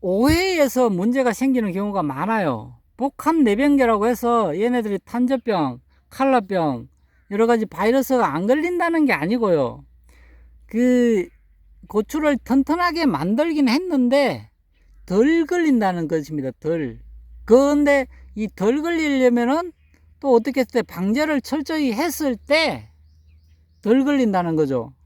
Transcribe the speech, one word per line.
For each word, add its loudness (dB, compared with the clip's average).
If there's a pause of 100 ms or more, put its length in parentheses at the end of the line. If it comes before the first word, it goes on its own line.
오해에서 2
문제가 0
생기는 -2
경우가 -4
많아요. -4 (220)
복합 -2
내병계라고 2
해서 0
얘네들이 -2
탄저병, -2 (300)
칼라병, -2 (420)
여러 2
가지 2
바이러스가 0
안 -2
걸린다는 0
게 2
아니고요. -2 (800)
그 2 (580)
고추를 -2
튼튼하게 0
만들긴 0
했는데 0 (560)
덜 2
걸린다는 0
것입니다. -4
덜. -4 (460)
그런데 4 (260)
이 -4
덜 -2
걸리려면은 0 (460)
또 2
어떻게 0
했을 -6
때 0
방제를 -2
철저히 -4
했을 -4
때 -2 (920)
덜 2
걸린다는 0
거죠. -2 (120)